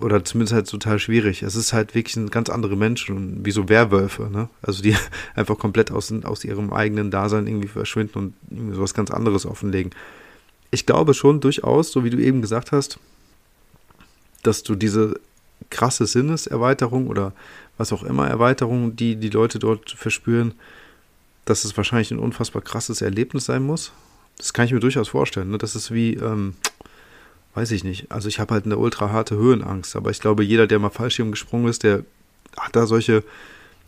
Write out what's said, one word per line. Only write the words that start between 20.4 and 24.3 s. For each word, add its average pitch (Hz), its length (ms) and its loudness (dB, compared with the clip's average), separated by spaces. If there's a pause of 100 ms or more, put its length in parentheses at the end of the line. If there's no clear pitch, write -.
dass - 200 0
es 104 120 -8
wahrscheinlich 107 340 0
ein 117 80 -4
unfassbar 117 420 -4
krasses - 420 -6
Erlebnis 113 420 -2
sein 127 180 -2
muss. 151 300 -4 (440)